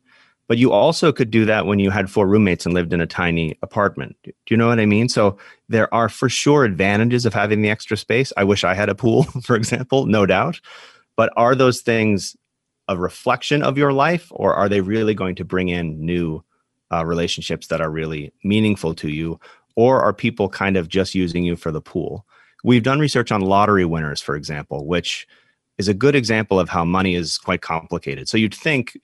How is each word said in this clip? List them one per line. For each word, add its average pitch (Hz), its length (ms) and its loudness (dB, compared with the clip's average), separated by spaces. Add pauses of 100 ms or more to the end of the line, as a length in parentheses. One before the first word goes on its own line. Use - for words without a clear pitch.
(480)
But 117 100 2
you 123 140 4
also 151 400 4
could 117 200 -2
do 110 140 4
that 107 200 2
when 101 140 0
you 98 100 2
had 95 220 -2
four 101 160 2
roommates 98 380 2
and 87 100 0
lived 87 180 -2
in 87 80 0
a 82 60 -2
tiny 82 540 -2
apartment. - 640 -4
Do - 100 -20 (160)
you 113 80 2
know 117 100 4
what 117 140 2
I 107 40 2
mean? 107 220 2
So 104 300 0 (320)
there 110 240 0
are 113 160 2
for - 200 -4
sure 143 360 2
advantages 107 600 0
of 107 80 0
having 104 280 0
the 107 80 2
extra - 260 -4
space. 120 400 -2
I 101 80 2
wish 98 200 2
I 90 100 2
had 101 160 -2
a 101 40 0
pool, 117 300 2
<laughs> 127 220 -10
for 127 100 2
example, 127 520 0
no 104 180 4
doubt. 104 340 2 (560)
But 110 220 2
are 120 180 4
those 127 260 2
things 107 540 0 (540)
a 95 80 -2
reflection 120 680 -2
of 135 140 -2
your 143 160 2
life, 156 380 0
or 98 220 0
are 101 140 0
they 101 140 0
really 107 320 0
going 92 220 -4
to 90 100 -8
bring 90 240 -2
in 82 360 -4
new, 82 380 -4 (480)
uh, 82 140 -2
relationships 82 640 -4
that 82 120 -2
are 80 100 -2
really 78 440 -8 (100)
meaningful 101 520 0
to 80 140 -8
you? 82 300 -6 (380)
Or 123 240 4
are 107 120 2
people 107 360 -2
kind 98 260 -2
of 85 140 -2
just 92 260 -2
using 87 300 -2
you 87 100 -2
for 82 160 -8
the 78 100 -8
pool? - 440 -10 (380)
We've 120 200 4
done 135 160 2
research 131 320 0
on 110 80 0
lottery 98 460 4
winners, 78 360 -4
for - 140 -6
example, 73 500 -10
which 87 420 -4 (500)
is 98 100 -4
a 104 60 2
good 135 220 2
example 110 440 2
of 85 80 2
how 87 160 -2
money 92 320 0
is 85 220 -4
quite 90 240 -4
complicated. 80 680 -8
So 113 100 -2
you'd 110 160 0
think - 500 -4